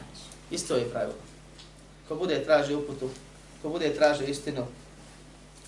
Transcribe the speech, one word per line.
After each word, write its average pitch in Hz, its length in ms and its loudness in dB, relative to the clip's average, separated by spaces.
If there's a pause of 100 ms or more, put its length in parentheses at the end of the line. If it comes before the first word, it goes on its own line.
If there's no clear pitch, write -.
(520)
Isto 165 240 -2
je 117 140 2
pravilo. 104 300 -4 (880)
Ko 156 80 -4
bude 156 280 0
tražio 147 360 6
uputu, 135 300 -4 (520)
ko 156 80 -4
bude 160 260 2
tražio 147 320 6
istinu, 139 380 -2 (1040)